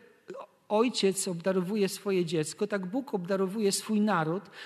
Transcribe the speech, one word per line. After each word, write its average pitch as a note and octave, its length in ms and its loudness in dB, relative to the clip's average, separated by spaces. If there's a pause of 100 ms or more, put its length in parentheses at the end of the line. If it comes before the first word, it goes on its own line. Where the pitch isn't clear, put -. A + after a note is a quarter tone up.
(680)
ojciec G#3 600 2
obdarowuje F#3+ 600 0
swoje F#3+ 360 0
dziecko, D#3+ 420 -2
tak G3 200 -4
Bóg A#3 280 -4
obdarowuje G3 580 0
swój G#3+ 280 0
naród, F#3 500 0 (160)